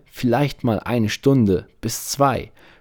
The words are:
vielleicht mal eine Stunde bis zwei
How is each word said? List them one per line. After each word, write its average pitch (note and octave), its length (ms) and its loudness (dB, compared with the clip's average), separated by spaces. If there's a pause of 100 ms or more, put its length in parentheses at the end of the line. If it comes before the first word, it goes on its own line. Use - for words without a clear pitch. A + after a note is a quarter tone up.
(120)
vielleicht C3 540 -2
mal A2 160 0
eine A2+ 260 -2
Stunde A2 600 2 (100)
bis - 300 -8
zwei C3+ 420 -2 (300)